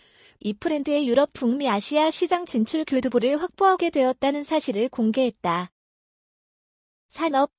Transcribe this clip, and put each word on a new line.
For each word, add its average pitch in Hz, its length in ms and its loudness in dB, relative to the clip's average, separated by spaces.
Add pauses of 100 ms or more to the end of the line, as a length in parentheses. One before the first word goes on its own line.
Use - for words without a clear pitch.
(420)
이프랜드의 294 680 -2
유럽, 262 260 2
북미, 269 340 -2
아시아 294 440 0
시장 349 340 -2
진출 294 400 -2
교두보를 254 560 0
확보하게 370 480 2
되었다는 277 540 0
사실을 254 440 -2
공개했다. 220 840 -2 (1400)
산업, 285 500 0